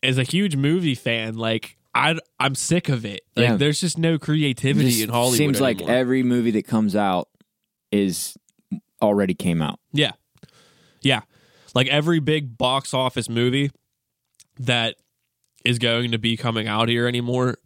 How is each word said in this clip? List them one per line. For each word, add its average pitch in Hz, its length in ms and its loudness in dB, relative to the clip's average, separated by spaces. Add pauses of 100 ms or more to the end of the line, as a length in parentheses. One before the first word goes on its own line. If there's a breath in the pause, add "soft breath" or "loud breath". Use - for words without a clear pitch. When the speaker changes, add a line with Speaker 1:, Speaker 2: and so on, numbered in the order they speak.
Speaker 1:
as 127 160 0
a 131 60 0
huge 175 320 -2
movie 147 400 0
fan, 113 400 -4
like, 113 400 -4 (180)
I, 147 240 0 (220)
I'm 135 160 0
sick - 320 -2
of 120 180 -2
it. 101 160 -12 (140)
Like, 120 140 4
Speaker 2:
Yeah. 113 80 2
Speaker 1:
there's 147 240 0
just 165 160 -4
no 165 200 0
creativity 143 760 0
Speaker 2:
Just 113 120 2
Speaker 1:
in 107 60 -4
Hollywood 120 280 2
Speaker 2:
seems 143 220 2
like 127 220 2
Speaker 1:
anymore. 87 140 0
Speaker 2:
every 127 280 2
movie 120 280 2
that 107 160 0
comes 107 280 0
out 95 320 0 (640)
is 101 460 -2 (640)
already 101 320 2
came 85 280 0
out. - 180 -4 (120)
Speaker 1:
Yeah. 143 200 0 (920 soft breath)
Yeah. 131 200 0 (540 soft breath)
Like, 127 120 2
every 151 320 2
big 147 380 -2
box 131 360 -2
office 127 360 -2
movie 127 420 0 (880)
that 117 360 0 (720)
is 120 140 0
going 117 320 0
to 117 60 -2
be 113 200 0
coming 113 300 -2
out 113 220 0
here 120 180 2
anymore 123 580 -2